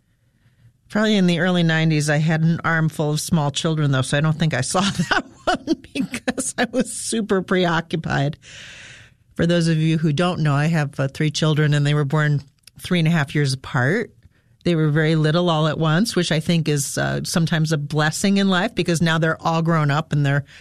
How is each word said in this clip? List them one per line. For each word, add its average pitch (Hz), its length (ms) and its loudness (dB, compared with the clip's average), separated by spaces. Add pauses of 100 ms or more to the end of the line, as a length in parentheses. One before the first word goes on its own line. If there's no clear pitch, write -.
(920)
probably 214 260 2
in 185 100 4
the 170 140 2
early 180 220 2
nineties, 160 480 2
I 147 80 2
had 160 240 2
an 165 200 2
armful 160 500 0
of 151 80 -2
small 147 300 0
children, 151 400 0
though, 131 120 2
so 143 160 -2
I - 20 0
don't 156 180 2
think 160 140 0
I 127 80 -2
saw 185 200 -2
<laughs> 190 300 -2
that 381 140 0 (200)
one - 380 -2 (120)
because 254 640 -6
I 240 120 -2
was 240 220 -2
super 208 480 -2
preoccupied. 165 960 -2 (1000)
For 165 120 0
those 170 220 2
of 160 100 2
you 160 180 2
who 156 160 0
don't 175 280 0
know, 151 140 2
I 147 120 0
have, 151 340 -2
uh, 135 80 0
three 151 220 -2
children, 151 420 2
and 143 140 2
they 147 80 2
were 147 100 0
born 147 380 0 (360)
three 180 200 -2
and 160 100 2
a - 20 2
half 151 240 0
years 143 200 0
apart. 143 580 -2 (520)
They 175 100 2
were 156 160 2
very 160 260 2
little 156 320 2
all 156 200 2
at 143 100 -4
once, 160 360 2
which 175 160 0
I 160 100 0
think 165 280 0
is, 143 300 -2
uh, 139 260 -2
sometimes 160 480 0
a 151 60 0
blessing 151 580 0
in 196 120 2
life 190 260 0
because 170 260 0
now 165 180 2
they're 160 240 0
all 165 200 0
grown 160 280 2
up 151 220 -2
and 147 120 2
they're 139 200 0 (160)